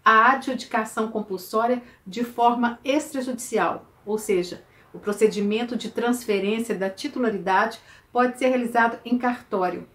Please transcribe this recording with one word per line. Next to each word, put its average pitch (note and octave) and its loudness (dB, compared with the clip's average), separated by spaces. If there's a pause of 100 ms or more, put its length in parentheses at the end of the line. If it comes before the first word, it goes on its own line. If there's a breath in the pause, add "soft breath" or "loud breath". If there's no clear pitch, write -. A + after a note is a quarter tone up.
a A3 8
adjudicação A3+ -2
compulsória A3 -2 (240 loud breath)
de A3+ -6
forma A#3+ 2
extrajudicial, B3+ -2 (180)
ou G#3+ -2
seja, F3+ -2 (280 soft breath)
o F3 -16
procedimento G#3 0
de G#3+ -8
transferência A3+ -2
da F#3+ -4
titularidade G#3 -2 (340 loud breath)
pode B3 2
ser B3+ 2
realizado A#3 2
em A#3+ 0
cartório, F#3 -4